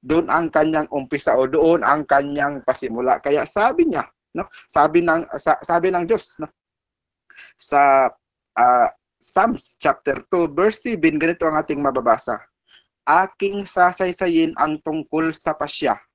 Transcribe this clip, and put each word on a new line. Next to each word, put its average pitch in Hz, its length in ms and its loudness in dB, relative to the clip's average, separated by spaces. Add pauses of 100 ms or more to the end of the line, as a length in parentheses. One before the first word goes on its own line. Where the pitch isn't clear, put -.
Doon 160 240 0
ang 160 240 0
kanyang 156 400 2
umpisa 139 480 -2
o 131 80 2
doon 160 320 4
ang 143 240 0
kanyang 143 560 0
pasimula. 123 640 -2
Kaya 143 240 0
sabi 269 400 0
niya, 165 160 -4 (320)
no? 180 80 -6 (240)
Sabi 156 320 2
ng, 165 240 0 (160)
sa-, 151 240 0
sabi 175 240 0
ng 185 160 -2
Diyos, - 320 -4
no? - 160 -12 (1040)
Sa, 135 560 2 (480)
ah, 123 280 4 (280)
Psalms - 640 -4
chapter - 480 -2
two, 170 240 0
verse 196 320 0
seven, 165 320 0
ganito 165 320 -2
ang 156 80 -2
ating 151 240 -4
mababasa. 123 560 0 (720)
"Aking 196 560 0
sasaysayin 180 960 0
ang 151 240 -2
tungkol 160 480 -4
sa 156 240 -6
pasya. 143 400 -4 (180)